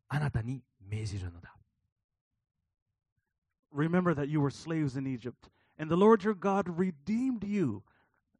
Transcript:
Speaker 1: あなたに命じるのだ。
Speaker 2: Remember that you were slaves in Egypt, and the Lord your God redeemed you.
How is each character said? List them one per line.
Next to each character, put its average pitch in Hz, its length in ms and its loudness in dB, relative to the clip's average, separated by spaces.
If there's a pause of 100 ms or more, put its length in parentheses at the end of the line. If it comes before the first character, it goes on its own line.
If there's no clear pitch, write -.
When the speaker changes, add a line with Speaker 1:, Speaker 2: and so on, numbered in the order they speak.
Speaker 1:
あ 143 120 -4
な 147 100 -2
た 113 140 -4
に 127 180 -8 (260)
命 107 200 -8
じ 98 120 -6
る 90 120 -8
の 85 100 -20
だ。 - 140 -20 (2250)
Speaker 2:
Remember 165 400 2
that 143 140 -2
you 151 120 0
were 139 120 2
slaves 156 440 -4
in 135 120 -4
Egypt, 123 420 -8 (300)
and 156 140 -2
the 170 60 4
Lord 208 240 8
your 214 120 0
God 196 420 0
redeemed 190 680 -2
you. 156 340 0 (580)